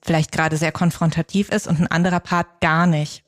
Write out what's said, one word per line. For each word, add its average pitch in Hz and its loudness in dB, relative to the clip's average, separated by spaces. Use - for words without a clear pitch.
vielleicht 160 0
gerade 160 0
sehr 156 0
konfrontativ 170 0
ist, 214 -2
und 160 0
ein 165 2
anderer 175 0
Part - -4
gar 170 2
nicht. 151 -2